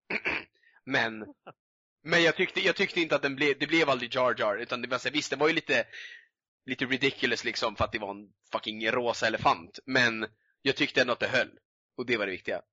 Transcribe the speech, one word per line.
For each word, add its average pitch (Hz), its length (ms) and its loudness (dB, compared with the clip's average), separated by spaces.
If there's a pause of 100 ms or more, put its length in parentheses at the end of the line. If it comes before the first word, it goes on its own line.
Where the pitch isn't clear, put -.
(360)
<clears throat> - 520 -14
Men, 113 460 -2 (680)
men 170 200 4
jag 156 120 6
tyckte, 185 240 -2
jag 185 160 2
tyckte 185 260 0
inte 151 140 2
att 135 60 2
den 135 140 -2
blev, 139 240 2
det 147 80 -2
blev 156 220 4
aldrig 123 260 0
Jar 127 220 2
Jar, 107 200 2
utan 120 240 -4
det 123 60 -6
var 127 100 -2
så 123 100 -4
här, 127 60 -4
visst, 147 180 -2
det 139 60 -2
var 147 100 4
ju 160 60 4
lite, 156 320 0 (800)
lite 131 200 -4
ridiculous, 127 600 0
liksom, 110 300 -2
för 113 80 0
att 110 80 -2
det 113 80 -6
var 101 120 -6
en 101 220 -14 (180)
fucking 110 400 -4
rosa 120 360 0
elefant, 107 580 0
men 117 420 2 (340)
jag 135 140 0
tyckte 143 260 0
ändå 123 120 4
att 110 60 -4
det 107 80 0
höll, 113 220 2 (480)
och 123 80 -4
det 120 120 0
var 101 80 0
det 95 60 -4
viktiga. 92 300 -4 (120)